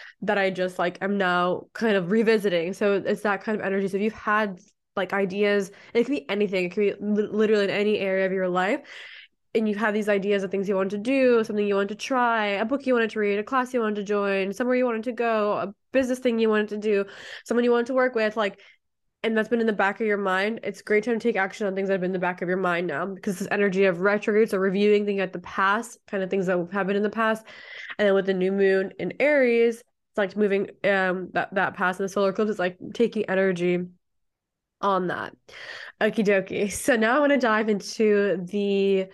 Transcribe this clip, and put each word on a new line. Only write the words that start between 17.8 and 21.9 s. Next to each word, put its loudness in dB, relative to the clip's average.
to -4
work 2
with, 0
like, -2
and 0
that's 0
been 2
in 2
the 2
back 0
of 0
your 2
mind. 0
It's -8
a -20
great 2
time -2
to -
take 0
action -2
on -4
things -2
that 2